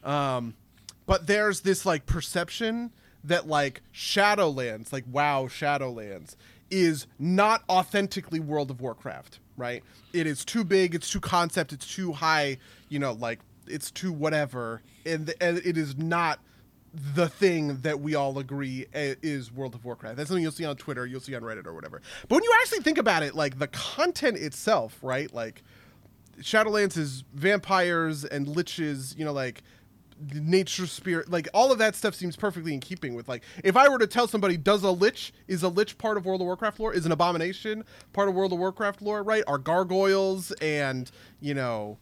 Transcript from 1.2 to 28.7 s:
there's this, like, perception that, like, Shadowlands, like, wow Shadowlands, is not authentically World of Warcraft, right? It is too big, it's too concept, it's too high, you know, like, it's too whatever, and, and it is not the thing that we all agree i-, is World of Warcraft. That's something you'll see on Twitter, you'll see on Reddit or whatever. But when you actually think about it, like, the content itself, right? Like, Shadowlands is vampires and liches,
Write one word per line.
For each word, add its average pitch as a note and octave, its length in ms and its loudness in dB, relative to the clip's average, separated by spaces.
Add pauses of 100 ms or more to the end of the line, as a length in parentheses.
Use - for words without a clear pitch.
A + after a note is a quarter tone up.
there's G#3 340 2
this, F#3+ 260 0
like, D#3+ 200 0
perception A3+ 840 -2 (320)
that, D#3+ 240 0
like, C#3+ 340 0 (120)
Shadowlands, D3 960 0
like, C3+ 180 -6
wow C#3 360 2
Shadowlands, B2 920 -4 (340)
is E3 360 2 (120)
not G3+ 500 4
authentically F#3 720 0
World D3 320 -2
of B2 100 -10
Warcraft, A#2 600 -10 (160)
right? A#2+ 260 -6 (300)
It E3 140 0
is D3 180 -4
too A#3 180 -2
big, F#3 320 4
it's - 160 -4
too G3 100 -4
concept, E3+ 520 0
it's C#3+ 140 -14
too F3+ 260 -6
high, D3 460 2 (300)
you D3 100 -6
know, C#3 140 -2
like, A#2 280 -6 (260)
it's - 240 -8
too F#3 220 -6
whatever, C#3+ 680 -2 (220)
and, D#3+ 360 -4
and F3 180 2
it F3 180 -2
is C#3+ 200 -4
not E3 420 0 (540)
the D3 360 0
thing D#3 540 0
that D3+ 180 -2
we D3+ 140 -4
all C#3 240 0
agree C3+ 560 -8
i-, C#3+ 280 -4
is C#3 300 -6
World B2+ 220 -8
of A#2 100 -14
Warcraft. A#2 320 -10
That's D3 120 -6
something F3+ 140 0
you'll D#3+ 100 -2
see E3+ 120 -8
on C#3+ 120 -4
Twitter, B2+ 300 -8
you'll B2+ 140 -10
see C3+ 140 -12
on A#2+ 80 -8
Reddit G#2+ 240 -10
or E2 80 -12
whatever. - 280 -14 (260)
But B3+ 80 6
when F#4+ 80 4
you A#4 160 6
actually A#4 200 0
think D#4 180 2
about F3+ 260 4
it, C#3+ 100 -6
like, C#3+ 240 -2
the C#3+ 100 -2
content - 680 -2
itself, D3 640 0
right? C3 320 -4
Like, A2+ 280 -8 (800)
Shadowlands G#3 560 2
is C#3 280 -4 (100)
vampires E3+ 880 2
and C#3+ 220 -4
liches, D3 720 -4